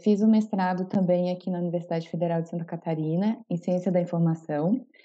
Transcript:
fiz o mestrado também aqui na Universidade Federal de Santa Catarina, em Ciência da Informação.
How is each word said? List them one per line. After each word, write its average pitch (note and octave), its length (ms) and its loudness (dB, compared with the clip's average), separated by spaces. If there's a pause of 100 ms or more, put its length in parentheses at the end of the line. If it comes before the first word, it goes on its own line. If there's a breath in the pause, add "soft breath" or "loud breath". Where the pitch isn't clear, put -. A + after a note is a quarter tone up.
fiz G#3 220 2
o A3 40 6
mestrado F#3+ 580 2
também F3+ 440 2
aqui F3+ 220 -4
na F3 80 -4
Universidade E3+ 500 -4
Federal E3+ 320 -2
de E3 80 -6
Santa E3+ 160 -6
Catarina, E3 840 -2
em F#3 80 -4
Ciência F3+ 360 -2
da F3 100 2
Informação. E3 840 0 (220 soft breath)